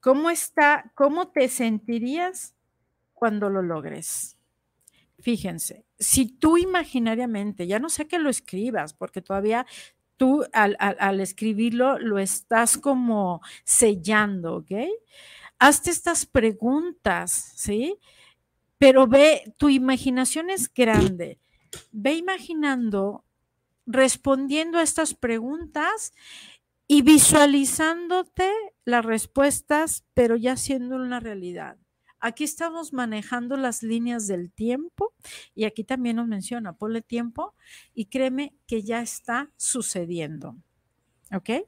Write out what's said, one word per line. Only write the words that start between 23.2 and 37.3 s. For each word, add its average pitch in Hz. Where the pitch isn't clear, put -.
respondiendo 269
a 330
estas 311
preguntas 302
y 285
visualizándote 311
las 240
respuestas, 285
pero 233
ya 247
siendo 254
una 247
realidad. 180
Aquí 233
estamos 330
manejando 240
las 254
líneas 233
del 175
tiempo 277
y 220
aquí 214
también 240
nos 233
menciona, 214
ponle 220
tiempo 233